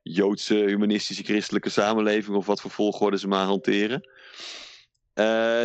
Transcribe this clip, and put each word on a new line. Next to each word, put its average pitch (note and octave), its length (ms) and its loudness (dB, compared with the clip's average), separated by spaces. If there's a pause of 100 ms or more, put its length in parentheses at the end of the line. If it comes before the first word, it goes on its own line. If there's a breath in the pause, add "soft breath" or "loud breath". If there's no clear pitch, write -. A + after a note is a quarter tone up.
Joodse, G2 520 0
humanistische, G#2 720 2
christelijke G#2 460 -2
samenleving G#2+ 640 0
of F#2+ 100 -2
wat G2+ 140 0
voor G2+ 100 -12
volgorde G2+ 480 0
ze G2 100 -6
maar G2 160 2
hanteren. G2+ 640 0 (1040 loud breath)
Eh, A2+ 500 2